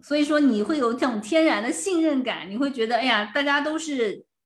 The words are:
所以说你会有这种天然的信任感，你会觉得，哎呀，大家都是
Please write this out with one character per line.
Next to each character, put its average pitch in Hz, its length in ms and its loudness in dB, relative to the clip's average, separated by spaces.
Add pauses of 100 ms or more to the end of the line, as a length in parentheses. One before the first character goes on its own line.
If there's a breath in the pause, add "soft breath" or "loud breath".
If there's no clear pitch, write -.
所 285 120 -2
以 294 80 2
说 302 160 2
你 240 220 4
会 311 160 -2
有 233 160 2
这 247 60 -4
种 240 200 0
天 320 240 2
然 226 200 2
的 247 80 -2
信 339 320 -2
任 285 180 2
感， 175 260 -6
你 196 80 -8
会 277 140 0
觉 247 160 -2
得， 233 120 0
哎 240 80 -2
呀， 214 280 0
大 285 80 0
家 285 180 0
都 302 160 -2
是 277 480 -4 (220)